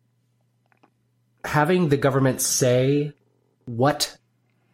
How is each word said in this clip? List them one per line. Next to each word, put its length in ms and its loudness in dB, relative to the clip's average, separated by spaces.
having 440 0
the 80 2
government 440 0
say 720 0
what, 520 -2